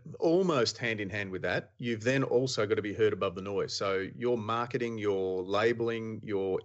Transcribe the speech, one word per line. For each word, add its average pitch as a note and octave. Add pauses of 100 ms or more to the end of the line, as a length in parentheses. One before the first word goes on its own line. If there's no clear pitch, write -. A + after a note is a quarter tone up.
(200)
almost E3
hand A2+
in G2+
hand G2+
with F#2
that, F2+
you've A#2
then C3
also B2
got A2
to G#2
be G2+
heard G#2
above F#2+
the F#2+
noise. G2
So G2 (100)
your A#2+
marketing, A#2
your F#2+
labeling, A2+
your G2